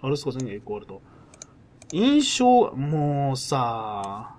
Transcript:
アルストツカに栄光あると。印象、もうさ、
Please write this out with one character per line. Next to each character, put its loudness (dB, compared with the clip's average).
ア -4
ル 0
ス -10
ト -4
ツ -6
カ -6
に -8
栄 -8
光 -10
あ -14
る -16
と。 -16
印 2
象、 6
も 0
う -4
さ、 -4